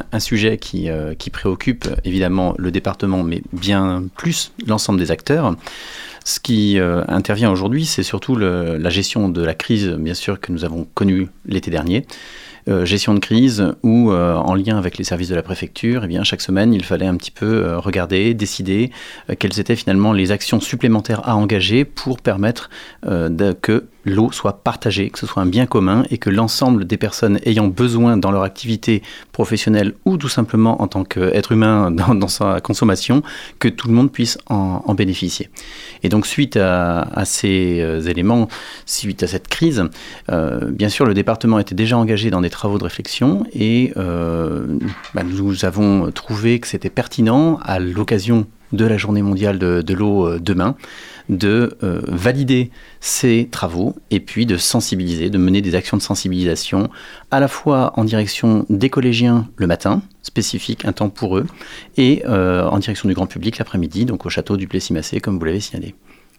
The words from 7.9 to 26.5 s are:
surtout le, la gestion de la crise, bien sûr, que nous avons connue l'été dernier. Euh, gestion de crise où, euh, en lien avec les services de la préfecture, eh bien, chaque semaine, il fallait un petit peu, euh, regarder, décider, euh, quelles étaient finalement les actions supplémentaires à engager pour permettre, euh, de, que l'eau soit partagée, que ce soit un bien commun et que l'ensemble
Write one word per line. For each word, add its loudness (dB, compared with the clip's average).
surtout -2
le, 0
la 0
gestion 0
de -2
la 0
crise, -2
bien -4
sûr, -6
que -8
nous -4
avons -6
connue 0
l'été -4
dernier. -2
Euh, 2
gestion 0
de 4
crise 2
où, 6
euh, 2
en 2
lien 0
avec -2
les -4
services -4
de -2
la -2
préfecture, -4
eh -4
bien, -2
chaque -2
semaine, 4
il 0
fallait -2
un 0
petit -6
peu, 0
euh, -2
regarder, 0
décider, -2
euh, -2
quelles -2
étaient 0
finalement 2
les 2
actions 0
supplémentaires 0
à 2
engager 2
pour -6
permettre, -2
euh, 0
de, 2
que 0
l'eau 2
soit -4
partagée, -2
que -14
ce -8
soit -2
un 2
bien 2
commun 2
et -2
que -2
l'ensemble 2